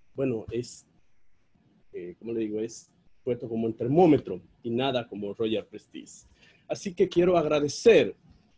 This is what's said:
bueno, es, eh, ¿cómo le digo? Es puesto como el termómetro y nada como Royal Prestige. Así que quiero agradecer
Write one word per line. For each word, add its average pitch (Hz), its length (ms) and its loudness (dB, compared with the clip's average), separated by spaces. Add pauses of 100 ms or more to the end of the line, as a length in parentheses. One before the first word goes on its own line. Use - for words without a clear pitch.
(140)
bueno, 127 380 -4
es, 123 340 -10 (1080)
eh, 90 280 -12
¿cómo 113 120 -10
le 113 100 -4
digo? 107 180 -4
Es - 320 -10 (320)
puesto 123 240 -4
como 113 180 -4
el 113 80 -4
termómetro 127 640 2 (220)
y 120 80 -6
nada 123 380 -2
como 101 260 -8
Royal 110 320 -2
Prestige. - 640 -20 (400)
Así - 260 -8
que 185 140 2
quiero 175 280 4
agradecer 151 800 4 (440)